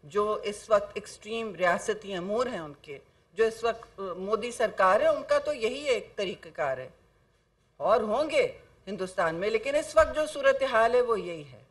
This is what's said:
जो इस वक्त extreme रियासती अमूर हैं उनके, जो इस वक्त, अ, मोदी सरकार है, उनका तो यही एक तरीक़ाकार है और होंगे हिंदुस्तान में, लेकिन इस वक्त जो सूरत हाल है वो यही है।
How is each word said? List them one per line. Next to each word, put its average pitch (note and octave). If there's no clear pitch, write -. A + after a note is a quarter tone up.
जो G#3
इस G3+
वक्त G#3
extreme G#3+
रियासती G3
अमूर G3+
हैं F#3
उनके, D3
जो A3
इस A3
वक्त, -
अ, -
मोदी G3
सरकार G#3
है, D#4
उनका C#4+
तो D4
यही B3+
एक A#3+
तरीक़ाकार D#3+
है C3
और G#3
होंगे C#4
हिंदुस्तान F#3
में, G3
लेकिन A3+
इस D#4
वक्त D#4
जो D4+
सूरत C4+
हाल A#3+
है B3
वो A#3
यही E3+
है। B2+